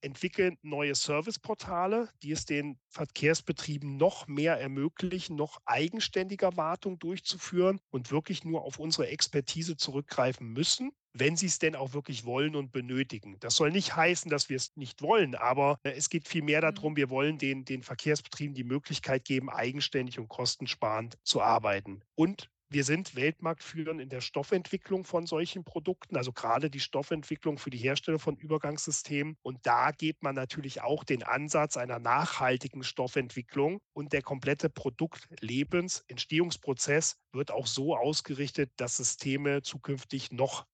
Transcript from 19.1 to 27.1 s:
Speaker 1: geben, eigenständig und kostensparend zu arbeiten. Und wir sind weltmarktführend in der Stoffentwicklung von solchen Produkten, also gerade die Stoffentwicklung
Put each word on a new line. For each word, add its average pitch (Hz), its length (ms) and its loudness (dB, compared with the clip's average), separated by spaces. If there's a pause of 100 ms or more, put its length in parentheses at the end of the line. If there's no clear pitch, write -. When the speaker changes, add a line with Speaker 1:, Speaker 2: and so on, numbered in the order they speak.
Speaker 1:
geben, 135 240 0
eigenständig 127 680 -2
und 113 100 -8
kostensparend 117 960 -2
zu - 200 2
arbeiten. 101 600 2 (120)
Und 175 340 2 (240)
wir 143 120 4
sind 160 320 0
weltmarktführend 160 840 -2
in 131 100 -10
der 127 100 -6
Stoffentwicklung 185 840 -2
von 170 240 -2
solchen 170 380 -2
Produkten, - 520 -4
also 127 160 -2
gerade 127 380 2
die 139 80 -10
Stoffentwicklung 147 800 -2